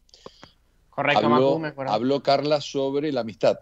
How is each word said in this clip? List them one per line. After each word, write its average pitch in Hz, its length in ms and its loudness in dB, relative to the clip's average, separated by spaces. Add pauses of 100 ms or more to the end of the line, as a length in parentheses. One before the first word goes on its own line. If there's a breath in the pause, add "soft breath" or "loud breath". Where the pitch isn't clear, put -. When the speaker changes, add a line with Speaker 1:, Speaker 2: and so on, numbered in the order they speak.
(920 loud breath)
Speaker 1:
Correcto, 139 360 0
Speaker 2:
Habló, - 40 4 (220)
Speaker 1:
Macu, 160 60 0
me 156 100 -6
acuerdo. 139 240 -6
Speaker 2:
habló 127 300 0
Carla 143 380 2
sobre 143 520 -4
la 127 100 -2
amistad. 113 400 0